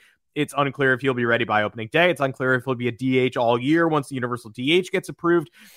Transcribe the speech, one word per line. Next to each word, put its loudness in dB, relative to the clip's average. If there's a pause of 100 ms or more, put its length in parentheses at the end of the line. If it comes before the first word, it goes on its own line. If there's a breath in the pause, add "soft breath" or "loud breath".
(340 soft breath)
It's -4
unclear 2
if -2
he'll 0
be -2
ready 2
by 2
opening -6
day. 4
It's -2
unclear 0
if -2
he'll -4
be -4
a 0
D 0
H 0
all 2
year 2
once 0
the -10
universal -8
D -4
H 2
gets -6
approved. 0 (260 loud breath)